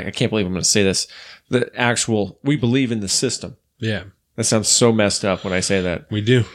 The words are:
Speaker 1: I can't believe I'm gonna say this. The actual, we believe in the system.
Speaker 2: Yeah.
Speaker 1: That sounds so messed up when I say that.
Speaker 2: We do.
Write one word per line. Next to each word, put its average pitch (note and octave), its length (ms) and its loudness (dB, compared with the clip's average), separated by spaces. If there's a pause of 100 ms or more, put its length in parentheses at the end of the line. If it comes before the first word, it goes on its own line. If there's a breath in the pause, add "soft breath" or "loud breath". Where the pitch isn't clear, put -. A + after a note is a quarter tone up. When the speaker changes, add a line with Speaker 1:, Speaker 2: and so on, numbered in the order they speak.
Speaker 1:
I G2+ 40 -6
can't A#2 180 -2
believe G#2+ 160 0
I'm F2+ 80 -4
gonna E2+ 100 -4
say G#2 200 2
this. F#2+ 240 0 (420 loud breath)
The - 260 0
actual, A2 680 0
we C#3+ 140 0
believe B2 340 0
in A2+ 80 -2
the G2 100 -6
system. - 480 -4 (220)
Speaker 2:
Yeah. G#2+ 240 -4 (320)
Speaker 1:
That A2+ 80 -4
sounds A2 240 2
so A#2+ 260 4
messed G#2 320 2
up F#2 180 -2
when G2 80 -4
I F2+ 100 0
say F#2+ 200 0
that. F2+ 300 -4
Speaker 2:
We G#2 100 -2
do. A#2 340 2